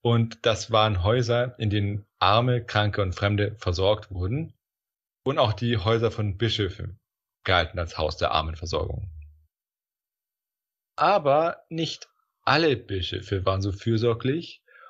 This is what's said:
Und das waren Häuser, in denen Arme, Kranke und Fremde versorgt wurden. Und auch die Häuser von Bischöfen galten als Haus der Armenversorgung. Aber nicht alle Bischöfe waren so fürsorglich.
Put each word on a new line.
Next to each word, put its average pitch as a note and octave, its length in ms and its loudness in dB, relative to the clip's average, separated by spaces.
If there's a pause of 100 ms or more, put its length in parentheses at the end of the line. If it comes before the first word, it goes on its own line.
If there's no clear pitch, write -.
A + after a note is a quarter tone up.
Und A#2 460 0
das A2 240 0
waren G#2+ 320 2
Häuser, A#2+ 560 0
in A2 120 -2
denen G2+ 360 -2 (120)
Arme, A#2+ 460 4
Kranke G#2 380 0
und F#2 120 -2
Fremde G2+ 440 0
versorgt F#2+ 520 0
wurden. G#2+ 440 -4 (720)
Und C#3+ 140 0
auch A#2 140 4
die A#2+ 240 0
Häuser A2 340 2
von G#2 260 -4
Bischöfen F#2+ 640 -2 (460)
galten F2 340 0
als E2+ 180 -6
Haus D#2 200 -2
der - 160 -2
Armenversorgung. D#2+ 760 -4 (1900)
Aber D#3+ 720 2
nicht D#3+ 400 -6 (360)
alle C#3+ 320 4
Bischöfe F#2+ 720 -6
waren F#2+ 160 2
so G2 100 -2
fürsorglich. A#2 920 -2 (280)